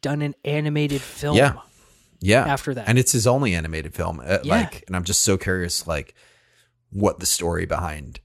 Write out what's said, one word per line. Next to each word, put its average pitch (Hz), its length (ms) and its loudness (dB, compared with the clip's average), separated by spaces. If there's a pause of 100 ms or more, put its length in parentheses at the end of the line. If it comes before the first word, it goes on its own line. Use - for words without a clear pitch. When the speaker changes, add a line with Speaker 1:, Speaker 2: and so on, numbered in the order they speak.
Speaker 1:
done 147 200 -2
an 143 120 -2 (100)
animated 147 580 0
film? - 360 -4
Speaker 2:
Yeah. 131 160 6 (680)
Yeah. 104 240 4
Speaker 1:
after 139 280 -2
that? 113 140 -6
Speaker 2:
And 113 100 6
it's 127 140 4
his 117 160 4
only 123 260 4
animated 80 400 -4
film. 82 280 -4
Uh, 85 220 0
Speaker 1:
Yeah. 156 120 2
Speaker 2:
like, 220 320 -2
and 92 80 -4
I'm 90 80 -2
just - 180 0
so 98 160 2
curious, 92 480 -4
like, 76 300 -6 (720)
what 101 300 0
the - 80 -6
story 85 400 -2
behind 76 580 -6